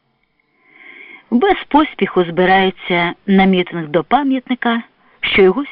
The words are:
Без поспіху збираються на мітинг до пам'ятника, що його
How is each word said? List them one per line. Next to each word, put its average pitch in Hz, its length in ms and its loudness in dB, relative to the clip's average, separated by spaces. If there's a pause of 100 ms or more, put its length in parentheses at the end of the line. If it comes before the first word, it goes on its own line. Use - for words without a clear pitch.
(1300)
Без 285 240 2 (120)
поспіху 202 560 0
збираються 185 880 -2 (140)
на 190 180 4
мітинг 175 420 -2
до 156 160 -2
пам'ятника, 247 760 -2 (400)
що - 200 0
його - 300 2